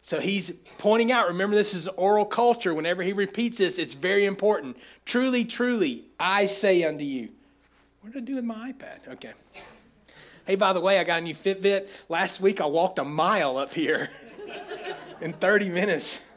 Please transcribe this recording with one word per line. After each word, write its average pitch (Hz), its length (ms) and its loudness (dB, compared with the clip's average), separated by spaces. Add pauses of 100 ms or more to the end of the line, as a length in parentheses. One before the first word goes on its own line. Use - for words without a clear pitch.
So 156 180 -4
he's 180 300 -2 (260)
pointing 226 340 4
out, 233 160 4
remember 190 280 0
this 208 180 4
is 170 140 -4
oral 202 380 2
culture. 233 480 2
Whenever 170 300 -2
he 185 80 0
repeats 202 460 -2
this, 180 200 0
it's 139 180 -6
very 196 300 2
important. 196 520 0 (260)
"Truly, 247 400 0
truly, 233 640 -2 (140)
I 196 260 2
say 190 380 2
unto 151 200 -2
you." 131 300 -6 (680)
What 220 120 -20
did 269 80 -8
I 233 40 -10
do 269 100 -6
with 247 100 -4
my 233 260 -8
iPad? - 420 -18
Okay. 117 200 -16 (1120)
Hey, 196 100 2
by 196 160 4
the 185 80 2
way, 190 200 4
I 175 40 2
got 165 160 0
a - 20 -4
new 165 140 -8
Fitbit. 190 540 0 (180)
Last 175 320 -2
week 196 220 2
I 151 40 0
walked 165 340 2
a 139 40 -2
mile 156 540 0
up 135 160 -4
here 151 360 0 (560)
<laughs> - 560 -12
in 165 120 -8
thirty 202 340 2
minutes. 175 540 -2 (160)